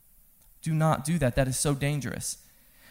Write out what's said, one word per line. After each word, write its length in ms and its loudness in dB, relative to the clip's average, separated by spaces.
Do 140 -2
not 300 2
do 160 0
that. 160 2
That 100 2
is 100 -2
so 160 0
dangerous. 680 -4